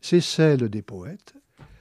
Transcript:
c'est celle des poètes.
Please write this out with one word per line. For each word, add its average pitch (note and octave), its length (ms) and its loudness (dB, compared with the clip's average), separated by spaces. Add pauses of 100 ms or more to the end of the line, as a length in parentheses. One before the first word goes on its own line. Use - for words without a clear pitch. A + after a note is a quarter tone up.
c'est F3 220 2
celle C#3+ 480 2
des G#2 100 -6
poètes. G2+ 540 -14 (460)